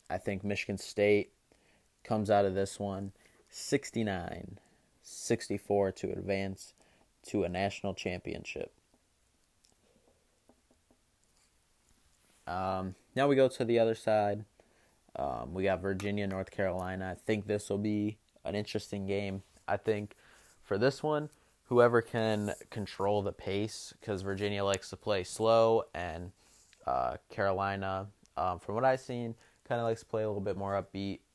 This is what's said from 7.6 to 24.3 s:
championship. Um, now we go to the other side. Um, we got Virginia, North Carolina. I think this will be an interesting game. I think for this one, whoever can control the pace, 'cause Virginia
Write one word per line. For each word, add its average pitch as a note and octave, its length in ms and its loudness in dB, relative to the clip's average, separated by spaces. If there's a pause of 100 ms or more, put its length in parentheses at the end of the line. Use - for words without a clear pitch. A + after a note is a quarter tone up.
championship. - 760 -6 (3750)
Um, F#2+ 480 -2 (220)
now C3+ 120 4
we C#3+ 80 4
go C3 120 8
to B2 180 -2
the A#2 140 4
other A2+ 160 4
side. G#2+ 500 2 (720)
Um, C2 360 -4
we F#2+ 100 -2
got F#2+ 180 2
Virginia, G2 460 -2
North F#2+ 240 -4
Carolina. F#2 580 -2
I F2 60 -6
think G#2 320 -2
this G#2 220 -2
will G2+ 80 0
be G#2 400 0 (260)
an F#2 100 -4
interesting G#2 540 -4
game. G2 360 -2 (220)
I G#2 120 0
think G#2 360 -2 (480)
for G2+ 160 0
this B2+ 240 2
one, D3+ 280 -2 (380)
whoever A#2+ 340 8
can A2 520 0 (160)
control G2+ 520 0
the F#2+ 100 -2
pace, - 680 -4
'cause F#2+ 220 -4
Virginia G2+ 420 0